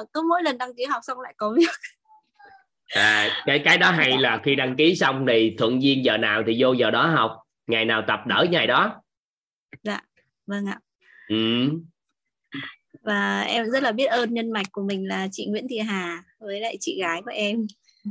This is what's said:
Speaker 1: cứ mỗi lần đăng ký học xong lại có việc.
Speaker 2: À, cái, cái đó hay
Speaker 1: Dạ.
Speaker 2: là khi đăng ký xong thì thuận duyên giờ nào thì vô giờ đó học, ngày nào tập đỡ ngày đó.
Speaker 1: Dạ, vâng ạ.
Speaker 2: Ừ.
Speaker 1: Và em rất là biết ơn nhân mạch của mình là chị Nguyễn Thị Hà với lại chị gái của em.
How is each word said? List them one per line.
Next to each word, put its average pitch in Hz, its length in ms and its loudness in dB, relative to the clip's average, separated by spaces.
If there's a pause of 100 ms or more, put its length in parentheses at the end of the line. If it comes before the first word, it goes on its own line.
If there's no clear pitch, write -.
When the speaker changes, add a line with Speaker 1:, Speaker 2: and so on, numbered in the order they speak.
(120)
Speaker 1:
cứ 311 160 -2
mỗi 349 140 2
lần 277 160 -2
đăng 247 160 -8
ký 247 100 -8
học 262 220 -4
xong 254 140 -10
lại - 160 -16
có 214 220 -4
việc. 330 120 4 (1200)
Speaker 2:
À, 104 540 2
cái, 147 180 2
cái 175 140 4
đó 180 120 4
hay 156 200 2
Speaker 1:
Dạ. 131 100 2
Speaker 2:
là 117 240 0
khi 139 100 2
đăng 127 220 -2
ký 160 180 6
xong 135 340 0
thì 113 300 4
thuận 127 240 2
duyên 135 220 2
giờ 110 120 4
nào 110 300 0
thì 113 120 2
vô 127 140 4
giờ 120 180 2
đó 120 160 2
học, 131 360 0 (240)
ngày 113 180 2
nào 113 220 2
tập 107 200 0
đỡ 120 240 2
ngày 147 160 2
đó. 160 360 0 (800)
Speaker 1:
Dạ, 208 180 -6 (460)
vâng 202 200 -6
ạ. 208 140 -8 (480)
Speaker 2:
Ừ. 113 420 0 (1300)
Speaker 1:
Và 202 400 -2
em 226 300 -2
rất 262 120 0
là 247 100 0
biết 254 140 0
ơn 240 280 0
nhân 226 160 -4
mạch 202 220 -4
của 202 100 -8
mình 196 260 -4
là 190 240 -4
chị - 140 -10
Nguyễn 214 220 -4
Thị 247 100 -6
Hà 185 440 -6 (160)
với 202 220 -10
lại 226 200 -8
chị - 200 -6
gái 175 240 -4
của 247 100 -12
em. 214 320 -2 (440)